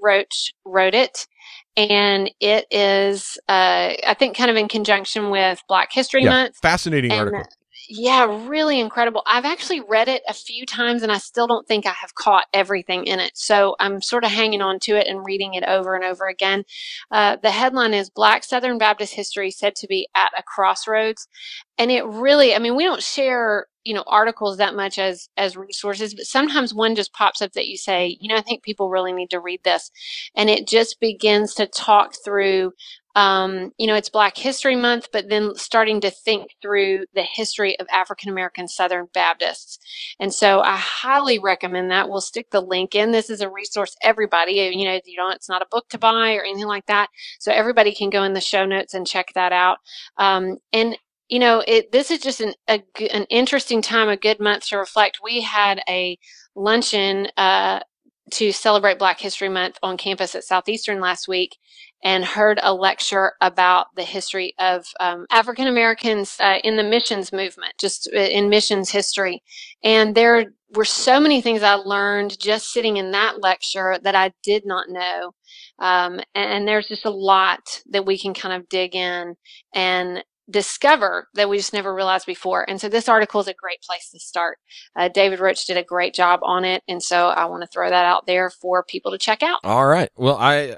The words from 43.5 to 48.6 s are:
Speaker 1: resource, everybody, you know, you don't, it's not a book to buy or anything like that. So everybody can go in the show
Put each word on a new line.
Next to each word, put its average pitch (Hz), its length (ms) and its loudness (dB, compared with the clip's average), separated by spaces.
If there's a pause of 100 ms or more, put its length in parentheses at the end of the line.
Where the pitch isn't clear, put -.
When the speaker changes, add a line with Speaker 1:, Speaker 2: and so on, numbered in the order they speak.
Speaker 1:
resource, 202 500 -8
everybody, 196 520 2
you 190 320 0
know, 185 200 -2
you 175 120 -16
don't, 185 180 -2
it's - 140 -14
not 185 120 -2
a 185 80 -6
book 233 200 -4
to 233 80 -10
buy 226 380 2
or 190 80 -2
anything 196 240 -6
like 202 200 -4
that. 208 220 2 (300)
So 208 120 0
everybody 214 420 4
can 202 160 -4
go 196 140 2
in 196 100 0
the 190 80 -4
show 190 240 0